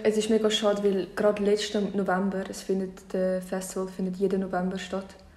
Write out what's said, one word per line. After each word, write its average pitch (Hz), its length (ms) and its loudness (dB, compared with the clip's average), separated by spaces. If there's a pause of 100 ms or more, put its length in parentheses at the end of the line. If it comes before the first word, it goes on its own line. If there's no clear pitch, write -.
es 214 140 2
ist 214 120 0
mega 214 220 2
schade, 208 320 2
weil 196 320 0
gerade 208 280 6
letzten 202 540 2
November, 190 520 0
es - 140 -12
findet, 190 500 -4
der 185 280 0
Festival 185 480 -6
findet 185 280 -4
jeden 190 240 0
November 185 380 -2
statt. 190 280 -6 (300)